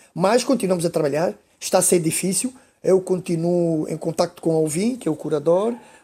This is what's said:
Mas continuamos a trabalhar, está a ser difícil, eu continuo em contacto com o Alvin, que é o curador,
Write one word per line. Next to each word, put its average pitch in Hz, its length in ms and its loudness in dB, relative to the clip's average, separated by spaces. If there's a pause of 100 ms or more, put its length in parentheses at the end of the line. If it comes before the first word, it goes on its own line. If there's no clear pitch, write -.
(140)
Mas 208 300 2
continuamos 190 420 0
a 170 60 0
trabalhar, 156 420 0 (260)
está - 200 0
a - 20 2
ser 180 180 4
difícil, 185 540 -2 (300)
eu 185 180 4
continuo 170 880 0
em 160 80 -6
contacto 170 420 -2
com 170 120 -2
o 160 60 2
Alvin, 165 400 0
que - 100 -6
é 156 40 0
o 151 40 -2
curador, 160 580 0 (300)